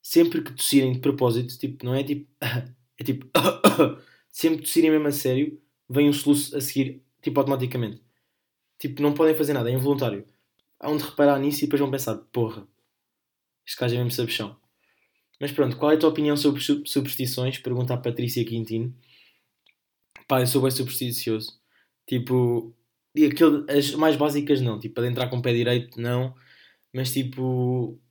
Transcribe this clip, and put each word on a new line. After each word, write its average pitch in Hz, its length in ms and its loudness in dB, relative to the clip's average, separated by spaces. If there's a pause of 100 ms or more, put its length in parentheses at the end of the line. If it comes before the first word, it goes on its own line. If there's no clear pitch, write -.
sempre 170 400 2
que - 100 -12
tossirem 131 400 2
de 127 80 -4
propósito, 123 580 0
tipo, 127 260 -8
não 123 100 -2
é 135 80 -2
tipo, 143 320 -6
<laughs> - 60 -20 (580)
é 131 60 -10
tipo, 135 220 -4 (540)
<coughs> - 200 2 (300)
sempre 160 320 -2
tossirem 160 280 2
mesmo 151 180 2
a 143 40 0
sério, 143 480 -2 (280)
vem 147 200 4
um 143 40 4
soluço 143 440 0
a 139 40 -2
seguir, - 420 -4 (200)
tipo, 139 160 -2
automaticamente. 127 640 -2 (760)
Tipo, 139 240 -6
não 147 100 4
podem 156 240 4
fazer 147 160 0
nada, 120 180 0
é 127 40 0
involuntário. 131 500 -2 (560)
Hão 151 160 -2
de 147 80 -4
reparar 143 340 2
nisso 143 200 -2
e - 80 0
depois 143 140 0
vão 135 100 0
pensar, 127 260 -4 (160)
"Porra, 107 340 -4 (1000)
este - 140 -12
gajo 120 140 0
é 123 40 0
mesmo 123 140 -2
sabichão." 113 440 -6 (840)
Mas 139 120 -6
pronto, 127 240 0
qual 151 160 4
é - 40 8
a - 20 0
tua 160 120 4
opinião 147 260 0
sobre 139 240 2
su-, 147 260 0
superstições? 127 720 -4
Pergunta 127 360 -4
a - 40 -2
Patrícia 120 460 -4
Quintino. 113 500 -6 (1300)
Pá, 131 140 2
eu 127 60 2
sou 131 160 2
bem 135 80 2
supersticioso. 120 880 -6 (460)
Tipo, 123 680 0 (400)
e 156 120 6
aquele, 147 440 4
as 139 240 2
mais 151 220 4
básicas 143 440 0
não, 113 200 -2
tipo, - 200 -8
a 120 40 0
de 123 60 -2
entrar 123 180 -2
com 127 100 -4
o 120 40 -4
pé 123 100 0
direito 120 480 0
não, 123 340 -2 (600)
mas 127 180 -4
tipo 127 880 -2 (120)